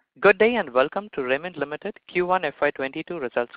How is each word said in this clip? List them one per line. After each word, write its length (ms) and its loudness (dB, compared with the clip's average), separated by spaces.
good 200 6
day 160 4
and 180 -2
welcome 400 0
to 120 -4
Raymond 340 -2
Limited 360 -8
Q 140 0
one 180 2
F 200 -4
Y 80 2
twenty-two 480 -6
results 380 -4